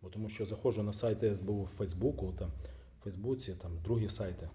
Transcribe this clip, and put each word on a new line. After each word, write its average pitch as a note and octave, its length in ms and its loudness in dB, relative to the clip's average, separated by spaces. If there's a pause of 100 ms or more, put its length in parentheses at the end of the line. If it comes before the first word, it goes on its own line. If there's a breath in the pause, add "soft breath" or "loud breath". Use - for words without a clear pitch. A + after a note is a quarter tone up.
Бо F#2 60 -12
тому G#2+ 200 -4
що G#2 180 -2
заходжу G#2+ 360 2
на G#2 100 2
сайти A2+ 340 2
С G2+ 140 4
Б F#2+ 100 0
У G#2 120 4
в F#2+ 40 -2
Фейсбуку, F#2 720 0
там, E2+ 140 -2 (480 loud breath)
в - 40 -20
Фейсбуці, G#2 500 -2
там, E2+ 300 -6
другі A2 240 4
сайти F2+ 460 -2